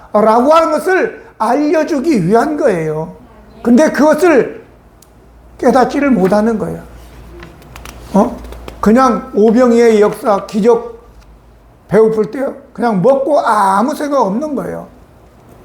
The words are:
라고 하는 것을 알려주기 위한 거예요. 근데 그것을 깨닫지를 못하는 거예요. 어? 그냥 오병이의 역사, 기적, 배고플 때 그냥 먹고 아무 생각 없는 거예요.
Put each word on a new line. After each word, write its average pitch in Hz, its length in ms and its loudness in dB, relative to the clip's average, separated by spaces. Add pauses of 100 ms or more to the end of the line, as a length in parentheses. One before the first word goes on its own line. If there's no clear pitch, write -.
(140)
라고 220 400 2
하는 320 180 2
것을 311 560 -2 (100)
알려주기 294 880 0
위한 254 320 0
거예요. 165 580 -4 (460)
근데 240 300 4
그것을 302 720 0 (960)
깨닫지를 277 500 0
못하는 208 480 0
거예요. 165 240 -8 (1300)
어? 226 240 0 (440)
그냥 226 540 2
오병이의 233 680 4
역사, 208 440 -2
기적, 233 520 0 (920)
배고플 220 440 2
때 269 140 -6 (280)
그냥 214 280 -2
먹고 277 380 2
아무 214 560 0
생각 277 260 -2
없는 247 340 -4
거예요. 170 320 -10 (760)